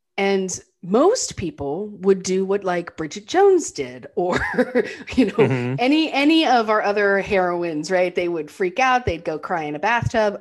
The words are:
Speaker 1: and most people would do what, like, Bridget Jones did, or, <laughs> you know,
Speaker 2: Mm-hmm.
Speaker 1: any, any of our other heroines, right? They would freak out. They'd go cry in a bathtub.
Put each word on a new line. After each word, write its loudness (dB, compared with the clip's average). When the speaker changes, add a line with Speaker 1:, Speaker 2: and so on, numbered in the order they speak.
Speaker 1:
and -2
most 0
people -6
would 0
do 0
what, -2
like, -4
Bridget -10
Jones 4
did, -10
or, 0
<laughs> 0
you 4
know, 2
Speaker 2:
Mm-hmm. -2
Speaker 1:
any, 2
any 4
of 2
our 2
other 2
heroines, -2
right? 2
They -2
would -6
freak -4
out. 2
They'd -6
go -4
cry -4
in -6
a -6
bathtub. 0